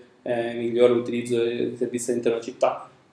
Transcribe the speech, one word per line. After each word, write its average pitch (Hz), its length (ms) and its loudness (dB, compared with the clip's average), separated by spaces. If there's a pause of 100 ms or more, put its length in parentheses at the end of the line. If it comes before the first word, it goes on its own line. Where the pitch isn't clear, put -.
(240)
eh, 117 300 -2
migliore 120 400 4
l'utilizzo 120 500 0
dei, 120 140 -2
dei 120 200 -4
servizi 123 340 -2
all'interno 120 280 0
della - 120 -10
città. - 380 -2 (240)